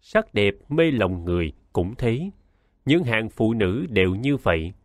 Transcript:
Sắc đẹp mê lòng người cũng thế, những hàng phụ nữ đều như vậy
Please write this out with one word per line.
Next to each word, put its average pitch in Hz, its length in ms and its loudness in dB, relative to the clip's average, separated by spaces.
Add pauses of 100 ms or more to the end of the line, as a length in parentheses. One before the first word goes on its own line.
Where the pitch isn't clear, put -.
Sắc - 320 -4
đẹp 101 200 2 (160)
mê 160 220 2
lòng 92 340 -2
người 87 280 -2 (200)
cũng 95 240 -4
thế, 127 320 -4 (560)
những 156 180 2
hàng 113 260 -2
phụ 113 240 0
nữ 104 360 0
đều 92 260 2
như 135 220 -2
vậy 85 360 -2 (120)